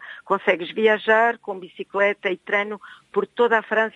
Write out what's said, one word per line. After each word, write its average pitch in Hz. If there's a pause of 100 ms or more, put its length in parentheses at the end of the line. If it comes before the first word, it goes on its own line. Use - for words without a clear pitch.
(260)
Consegues 175
viajar 220
com 202
bicicleta 196
e 185
treino 208 (320)
por 196
toda 233
a 214
França 220